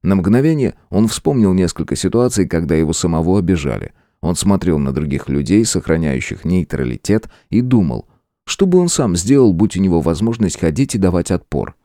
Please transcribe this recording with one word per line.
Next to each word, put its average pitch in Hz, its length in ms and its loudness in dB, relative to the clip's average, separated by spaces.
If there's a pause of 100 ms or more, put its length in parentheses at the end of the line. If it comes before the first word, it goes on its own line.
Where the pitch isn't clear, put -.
На 98 140 0
мгновение 131 580 2 (140)
он 104 200 0
вспомнил 113 440 0
несколько 87 440 -2
ситуаций, 110 500 0
когда 82 280 -2
его 80 180 2
самого 85 460 0
обижали. 76 540 -2 (280)
Он 85 140 -2
смотрел 92 440 0
на 69 140 -2
других 69 360 -4
людей, 73 360 2
сохраняющих 78 800 -4
нейтралитет, 78 840 -2 (220)
и 110 100 2
думал, 110 480 0 (360)
что - 220 0
бы 180 120 4
он 175 100 2
сам 110 280 0
сделал, 113 360 4
будь 92 240 0
у 92 40 -2
него 87 200 2
возможность 92 580 -2
ходить 90 360 -2
и 107 40 -2
давать 90 320 0
отпор. - 440 -4 (100)